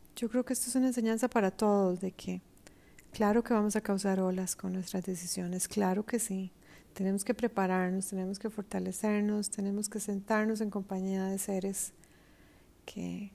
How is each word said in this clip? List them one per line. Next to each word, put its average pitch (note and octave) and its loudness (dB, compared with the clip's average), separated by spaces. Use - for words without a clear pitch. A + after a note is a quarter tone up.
yo A#3 -2
creo B3 2
que C4 -2
esto - -4
es A#3+ 0
una C4 4
enseñanza A#3 2
para G3 2
todos, G3 4
de F#3 -4
que - -6
claro A3 4
que A#3+ 0
vamos G#3 4
a G#3+ 0
causar F#3+ 2
olas F#3 0
con F#3 -6
nuestras F#3 -4
decisiones, F3+ -4
claro G3 0
que A#3+ -2
sí. F#3+ -4
Tenemos G3 0
que B3 0
prepararnos, F#3+ 0
tenemos F#3+ -4
que A3 -6
fortalecernos, G#3 0
tenemos G3+ -2
que G#3 -4
sentarnos G#3+ 0
en G#3+ -2
compañía F#3+ -2
de G3 -2
seres G3 -2
que F3+ -6